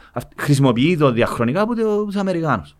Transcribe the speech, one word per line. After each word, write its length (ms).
αυ-, 180
χρησιμοποιεί 560
το 140
διαχρονικά 500
από 140
το-, 300
τους 100
Αμερικάνους. 640